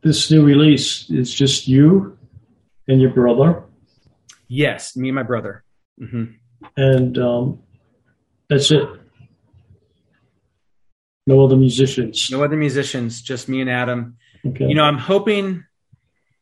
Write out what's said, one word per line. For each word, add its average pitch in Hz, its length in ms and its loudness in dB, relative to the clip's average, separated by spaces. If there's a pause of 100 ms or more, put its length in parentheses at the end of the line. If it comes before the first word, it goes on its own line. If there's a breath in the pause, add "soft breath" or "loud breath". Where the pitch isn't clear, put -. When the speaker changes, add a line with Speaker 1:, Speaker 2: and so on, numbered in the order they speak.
Speaker 1:
this - 260 0
new 156 140 6
release, 143 680 2
it's 131 240 -4
just - 340 -2
you 151 500 4 (680)
and 131 140 4
your 127 100 2
brother? 127 520 2 (840)
Speaker 2:
Yes, 127 500 -6
me 127 120 -4
and 135 60 -4
my 131 80 -4
brother. 110 400 -8 (360)
Mm-hmm. 113 340 -10 (420)
Speaker 1:
And, 127 420 2
um, 123 420 -4 (880)
that's 139 220 2
it? 147 160 2 (2500)
No 135 180 6
other 131 100 4
musicians? 127 760 0
Speaker 2:
No 135 120 -4
other 147 140 -2
musicians, 127 640 -6
just 131 260 -12
me 131 140 -6
and 131 80 -6
Adam. 123 480 -6 (280 soft breath)
Speaker 1:
Okay. 135 220 -6
Speaker 2:
You 143 80 0
know, 151 80 2
I'm 147 140 0
hoping 196 680 -4 (800)